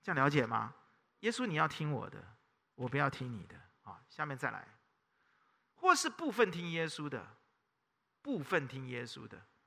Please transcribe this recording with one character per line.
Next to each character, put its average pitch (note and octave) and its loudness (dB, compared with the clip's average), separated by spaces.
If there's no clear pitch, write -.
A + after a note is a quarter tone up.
这 - -4
样 C#3 4
了 C#3+ 8
解 C#3+ 6
吗？ A2+ -2
耶 A3 0
稣 B3+ -2
你 F#3 0
要 D#3 4
听 D3+ -2
我 A#2+ -4
的， - -16
我 B2+ -4
不 B2 -2
要 C#3 2
听 B2+ -6
你 G2+ -8
的。 - -20
好， G2+ -18
下 - -4
面 C#3 -4
再 B2 -2
来。 G2 -10
或 F4+ 6
是 D#4+ 0
部 C#4+ -4
分 G#3+ 6
听 E3+ -6
耶 E3 0
稣 D3+ -6
的， G#2+ -8
部 A#3+ -2
分 D3 0
听 C3 -10
耶 B2 -8
稣 A2+ -12
的， A2 -18